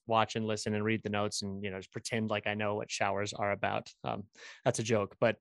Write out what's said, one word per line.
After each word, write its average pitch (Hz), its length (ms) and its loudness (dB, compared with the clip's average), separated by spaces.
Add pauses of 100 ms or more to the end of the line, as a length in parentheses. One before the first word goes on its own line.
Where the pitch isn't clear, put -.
watch 110 300 4
and 110 100 0
listen 107 260 0
and 104 120 2
read 110 180 2
the 104 60 -2
notes 104 320 0
and, 98 200 -6
you 101 100 -4
know, 95 60 -6
just 95 140 -12
pretend 110 380 -2
like 104 180 0
I 107 60 0
know 104 220 0
what 107 140 -4
showers 101 440 0
are 104 180 0
about. 101 380 -2 (160)
Um, 110 180 -2 (400)
that's 123 160 2
a 117 40 0
joke, 107 360 2
but 113 220 4